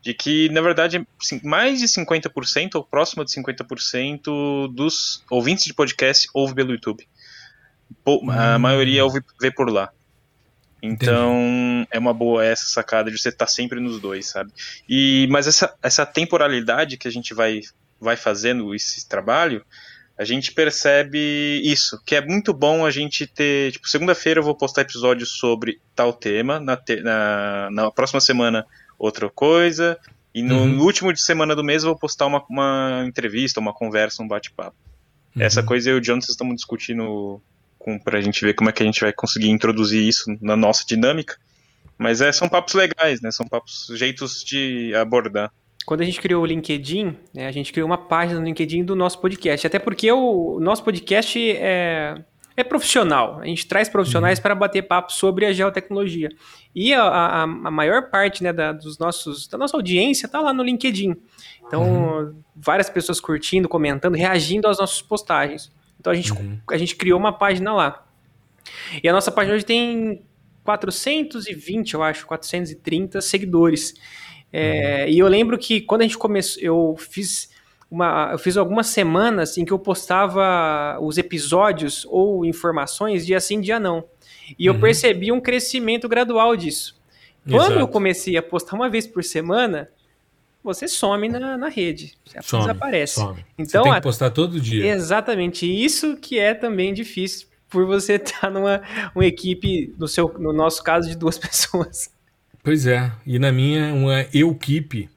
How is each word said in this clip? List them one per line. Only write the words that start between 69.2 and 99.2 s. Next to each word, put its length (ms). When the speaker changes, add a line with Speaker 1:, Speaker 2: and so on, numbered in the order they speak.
Speaker 3:
página 240
hoje 80
tem 580
quatrocentos 840
e 60
vinte, 400
eu 80
acho, 240
quatrocentos 440
e 40
trinta 480
seguidores. 720
É, 520
Speaker 2:
Uhum. 80
Speaker 3:
e 60
eu 100
lembro 300
que 220
quando 220
a 20
gente 120
começou, 460
eu 360
fiz 520
uma, 420
eu 60
fiz 180
algumas 300
semanas 720
em 60
que 80
eu 60
postava 1200
os 180
episódios 920
ou 380
informações 800
dia 140
sim, 200
dia 200
não. 240
E 80
eu 80
Speaker 2:
Uhum. 60
Speaker 3:
percebi 520
um 80
crescimento 680
gradual 480
disso. 420
Quando 240
eu 60
Speaker 2:
Exato. 140
Speaker 3:
comecei 440
a 60
postar 340
uma 140
vez 160
por 180
semana, 640
você 260
some 400
na, 280
na 120
rede, 460
você 180
Speaker 2:
Some, 240
Speaker 3:
desaparece. 480
Speaker 2:
some. 300
Speaker 3:
Então, 260
Speaker 2:
Você 20
tem 80
que 60
Speaker 3:
a-, 40
Speaker 2:
postar 280
todo 300
dia. 340
Speaker 3:
exatamente, 720
isso 500
que 220
é 140
também 400
difícil 540
por 160
você 340
<laughs> 200
tá 100
numa, 320
uma 120